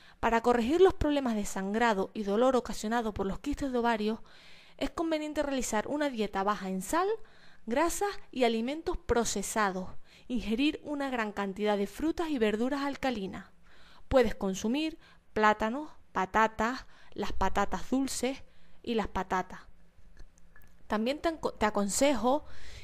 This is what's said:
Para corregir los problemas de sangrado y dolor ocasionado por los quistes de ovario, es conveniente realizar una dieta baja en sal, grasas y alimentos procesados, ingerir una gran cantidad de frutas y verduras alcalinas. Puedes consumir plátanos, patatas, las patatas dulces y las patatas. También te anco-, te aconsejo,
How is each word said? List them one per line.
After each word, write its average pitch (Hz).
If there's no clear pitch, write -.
Para 226
corregir 240
los 381
problemas 277
de 202
sangrado 202
y 220
dolor 233
ocasionado 214
por 196
los 190
quistes 285
de 247
ovario, 220
es -
conveniente 302
realizar 240
una 294
dieta 202
baja 196
en 190
sal, 349
grasas 330
y 254
alimentos 247
procesados, 202
ingerir 233
una 285
gran 226
cantidad 202
de 202
frutas 320
y 294
verduras 214
alcalinas. 233
Puedes -
consumir 247
plátanos, 214
patatas, 220
las 208
patatas 190
dulces 262
y 233
las 202
patatas. 185
También 226
te 339
anco-, -
te 214
aconsejo, 214